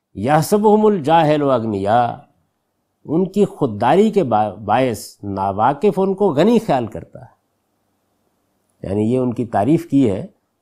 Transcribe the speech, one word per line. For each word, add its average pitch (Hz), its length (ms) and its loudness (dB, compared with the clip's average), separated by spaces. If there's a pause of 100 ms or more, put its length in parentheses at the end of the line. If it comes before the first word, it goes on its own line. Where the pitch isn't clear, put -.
(160)
यहसबुहुमुल 208 880 2
जाहिलु 151 460 2
अगनिया, 110 500 0 (1080)
उनकी 185 400 0
खुददारी 143 640 0
के 196 140 0
बा-, 107 340 0
बायस 113 680 -2
नावाकिफ़ 107 720 0
उनको 196 320 0
गनी 208 280 2
ख्याल 131 280 -2
करता - 320 -16
है, 120 100 -20 (1500)
यानी 104 220 -2
ये 123 140 0
उनकी 127 280 -4
तारीफ़ 143 420 0
की 139 160 2
है 104 180 -2 (400)